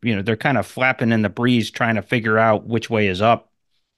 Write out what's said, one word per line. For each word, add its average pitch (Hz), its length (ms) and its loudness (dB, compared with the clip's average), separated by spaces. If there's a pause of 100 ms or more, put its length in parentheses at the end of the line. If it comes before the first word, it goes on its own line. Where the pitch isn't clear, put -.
you 113 140 -2
know, 98 60 -4
they're 110 140 -2
kind 139 200 -2
of 101 100 -2
flapping 127 460 -2
in 110 80 2
the 107 80 0
breeze 120 420 0
trying 117 240 -2
to 101 80 -4
figure 110 360 0
out 110 280 2
which 110 220 -4
way 107 180 0
is 92 140 -2
up. 110 320 2 (460)